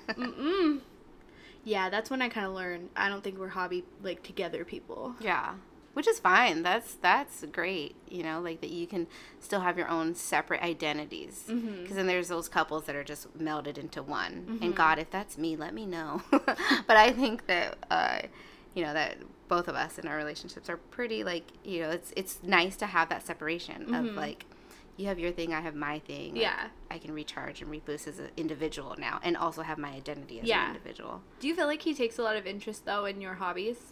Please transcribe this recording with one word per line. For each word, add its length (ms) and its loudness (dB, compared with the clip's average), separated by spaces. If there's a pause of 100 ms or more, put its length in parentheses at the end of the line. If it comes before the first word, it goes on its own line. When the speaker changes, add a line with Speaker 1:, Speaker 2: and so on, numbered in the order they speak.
Speaker 1:
Mm-mm." 720 2 (840)
Yeah, 280 2
that's 200 0
when 120 2
I 60 2
kinda 220 -2
learned, 460 -6
I 120 4
don't 140 -2
think 160 -6
we're 100 -6
hobby, 360 -2 (180)
like, 220 -6
together 400 -4
people. 560 -8
Speaker 2:
Yeah. 340 0 (380)
Which 140 -2
is 140 6
fine. 420 8
That's, 320 2
that's 520 4
great, 500 -2 (120)
you 140 -6
know, 180 -4
like, 200 -4
that 100 -6
you 160 -4
can 220 -4 (320)
still 200 -2
have 160 2
your 120 0
own 260 0
separate 480 2
identities. 880 -4
Speaker 1:
Mm-hmm. 360 -4
Speaker 2:
'Cause 120 -6
then 100 2
there's 220 2
those 200 -2
couples 360 2
that 100 -4
are 100 -4
just 320 -12
melded 400 -4
into 260 -8
one. 460 -4
And 120 -6
Speaker 1:
Mm-hmm. 100 2
Speaker 2:
God, 300 6
if 100 -6
that's 260 -6
me, 200 -2
let 180 -6
me 120 -8
know. 400 -4
<laughs> 40 -20 (560)
But 100 12
I 140 12
think 380 0
that, 280 0 (140)
uh, 300 4 (520)
you 120 0
know, 100 -2
that 240 0 (300)
both 180 4
of 80 -2
us 240 -2
in 80 -6
our 100 -2
relationships 540 -6
are 60 -4
pretty, 480 -4
like, 200 -2 (200)
you 180 -2
know, 80 0
it's, 260 -4
it's 280 -4
nice 320 6
to 100 -2
have 220 4
that 180 -4
separation 680 -4
of, 120 2
Speaker 1:
Mm-hmm. 100 -6
Speaker 2:
like, 300 -6 (500)
you 100 -6
have 120 -2
your 140 0
thing, 220 -2
I 60 0
have 140 -6
my 260 -2
thing. 340 -10
Like, 80 2
Speaker 1:
Yeah. 260 0 (220)
Speaker 2:
I 80 -8
can 160 -10
recharge 480 -8
and 80 -10
reboost 360 -8
as 120 -10
an 180 -10
individual 600 -4
now 240 -2
and 120 2
also 280 -2
have 160 -6
my 140 -6
identity 480 -10
as 60 -6
Speaker 1:
Yeah. 220 4
Speaker 2:
an 80 -6
individual. 460 -12 (160)
Speaker 1:
Do 100 -4
you 60 0
feel 120 2
like 140 0
he 140 0
takes 240 0
a 40 0
lot 140 2
of 100 -4
interest, 380 -8
though, 220 -2
in 160 -4
your 120 -8
hobbies? 440 -2 (120)